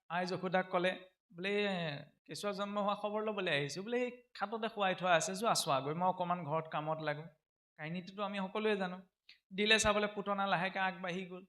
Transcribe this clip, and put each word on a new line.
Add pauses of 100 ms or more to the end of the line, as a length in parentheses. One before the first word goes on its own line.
আই
যশোদাক
ক'লে, (240)
বোলে, (580)
"কেঁচুৱা
জন্ম
হোৱা
খবৰ
ল'বলৈ
আহিছোঁ,
বোলে
এই (220)
খাটতে
শুৱাই
থোৱা
আছে,
যোৱা
চোৱাগৈ,
মই
অকণমান
ঘৰত
কামত
লাগো।" (540)
কাহিনীটোতো
আমি
সকলোৱে
জানো। (520)
দিলে
চাবলৈ,
পুতনা
লাহেকে
আগবাঢ়ি
গ'ল।